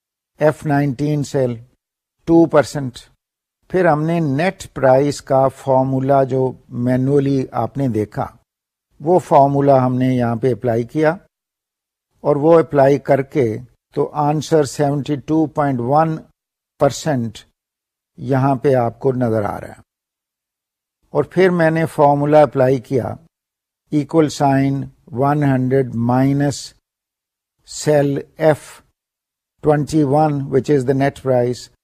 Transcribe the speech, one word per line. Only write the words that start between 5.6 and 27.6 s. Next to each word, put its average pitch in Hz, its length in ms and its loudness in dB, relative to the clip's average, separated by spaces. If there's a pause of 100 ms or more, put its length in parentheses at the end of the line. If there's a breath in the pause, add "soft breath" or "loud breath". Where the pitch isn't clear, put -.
جو 131 280 -2 (180)
مینولی 131 840 -2
آپ 113 260 -6
نے 135 100 -2
دیکھا، 107 400 -4 (720)
وہ 165 200 0
فارمولا 139 680 4
ہم 127 100 -2
نے 127 200 0
یہاں 117 200 0
پہ 123 160 -2
اپلائی 120 320 -2
کیا، 151 280 0 (1080)
اور 147 160 0
وہ 160 240 4
اپلائی 143 400 2
کر 135 220 0
کے 120 360 -4 (360)
تو - 200 -4
آنسر 151 500 0
سیونٹی 143 520 -4
ٹو 156 300 -2
پوائنٹ 139 340 -4
ون 151 380 0 (640)
پرسینٹ 127 580 -2 (800)
یہاں 135 380 0
پہ 131 200 0
آپ 117 240 -2
کو 135 120 0
نظر 117 320 -2
آ 85 180 -6
رہا - 80 -14
ہے۔ - 120 -20 (1300)
اور 143 140 -2
پھر 180 260 2
میں 170 220 2
نے 160 140 0
فارمولا 147 560 4
اپلائی 135 380 2
کیا، 107 360 -4 (760)
ایکول 151 380 0
سائن 135 540 0 (240)
ون 143 360 -2
ہنڈریڈ 131 520 0
مائنس 131 800 -2 (920)